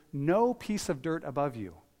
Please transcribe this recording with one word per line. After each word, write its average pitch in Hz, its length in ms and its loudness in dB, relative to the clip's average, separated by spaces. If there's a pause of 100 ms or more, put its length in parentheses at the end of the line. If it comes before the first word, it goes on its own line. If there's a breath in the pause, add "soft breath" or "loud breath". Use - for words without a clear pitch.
(120)
no 185 420 4
piece - 340 -4
of 143 140 -2
dirt 160 220 -2
above 143 300 -2
you, 98 200 -8 (260)